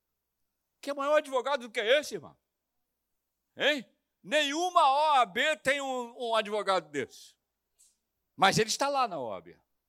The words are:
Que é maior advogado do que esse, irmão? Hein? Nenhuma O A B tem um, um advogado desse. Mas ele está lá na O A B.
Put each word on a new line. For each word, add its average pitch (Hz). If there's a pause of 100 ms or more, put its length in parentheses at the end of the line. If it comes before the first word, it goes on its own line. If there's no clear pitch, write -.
(800)
Que -
é 285
maior 285
advogado 269
do 233
que 240
esse, 233
irmão? 131 (1160)
Hein? 269 (360)
Nenhuma 302
O 285
A 240
B 294
tem 277
um, 254
um 226
advogado 196
desse. - (1000)
Mas 190
ele 220
está 277
lá 269
na 175
O 113
A 90
B. 85 (300)